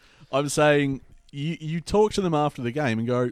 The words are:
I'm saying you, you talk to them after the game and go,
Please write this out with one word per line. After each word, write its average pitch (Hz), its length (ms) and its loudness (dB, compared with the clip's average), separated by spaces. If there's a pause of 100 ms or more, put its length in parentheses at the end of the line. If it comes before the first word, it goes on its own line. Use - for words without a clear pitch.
(320)
I'm 143 160 0
saying 143 540 2 (280)
you, 147 300 -6
you 156 200 -6
talk 208 340 2
to 208 60 -2
them 175 140 0
after 147 280 -2
the 120 100 -4
game 123 260 -2
and 113 80 -2
go, 123 240 0